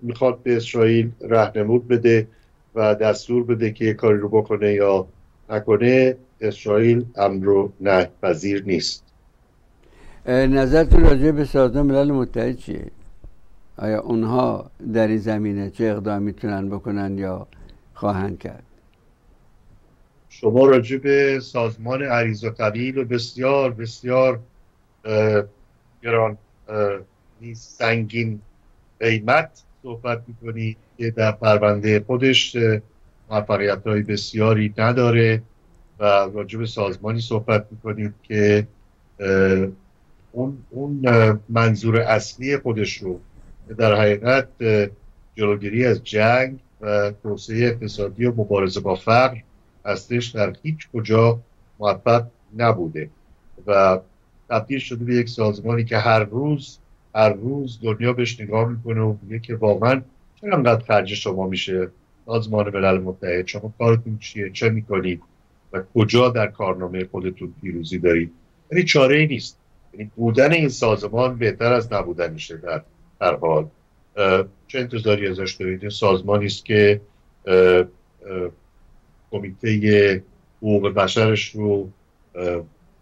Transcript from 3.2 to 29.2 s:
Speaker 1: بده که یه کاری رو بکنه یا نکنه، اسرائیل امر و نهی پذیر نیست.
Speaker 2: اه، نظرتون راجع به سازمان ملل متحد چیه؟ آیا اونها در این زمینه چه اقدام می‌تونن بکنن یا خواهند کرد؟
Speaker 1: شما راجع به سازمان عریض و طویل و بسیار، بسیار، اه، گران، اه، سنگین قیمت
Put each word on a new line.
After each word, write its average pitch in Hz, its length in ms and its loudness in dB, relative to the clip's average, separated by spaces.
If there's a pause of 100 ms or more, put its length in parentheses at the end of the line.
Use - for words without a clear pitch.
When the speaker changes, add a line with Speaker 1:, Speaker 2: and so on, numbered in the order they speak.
Speaker 1:
بده 113 260 -2
که 107 140 -6
یه 110 100 0
کاری 107 240 2
رو 104 100 -4
بکنه 104 440 0
یا 98 340 2 (440)
نکنه، 120 680 2 (240)
اسرائیل 110 640 2 (120)
امر 98 320 0
و 98 320 2
نهی 95 260 2 (160)
پذیر 98 440 -2
نیست. - 380 -4 (1200)
Speaker 2:
اه، 131 200 2
نظرتون 139 540 6
راجع 147 300 8
به 147 140 0
سازمان 135 420 2
ملل 139 260 2
متحد 123 440 -2
چیه؟ - 300 -12 (920)
آیا 107 240 -4
اونها 113 720 -2 (220)
در 110 160 2
این 110 100 0
زمینه 101 520 -4
چه 113 140 -6
اقدام 104 380 -4
می‌تونن 101 460 -6
بکنن 98 500 -6
یا 95 280 -8 (480)
خواهند 98 440 -4
کرد؟ - 240 -16 (1700)
Speaker 1:
شما 120 380 4
راجع 127 300 4
به 139 460 0
سازمان 117 600 -6
عریض 117 420 -2
و 110 60 -4
طویل 117 480 -4
و 131 60 -2
بسیار، 123 680 -2
بسیار، 123 680 -2 (640)
اه، 107 380 2 (600)
گران، 113 360 0 (300)
اه، 104 300 -2 (560)
سنگین 113 840 -4 (600)
قیمت 117 640 0 (200)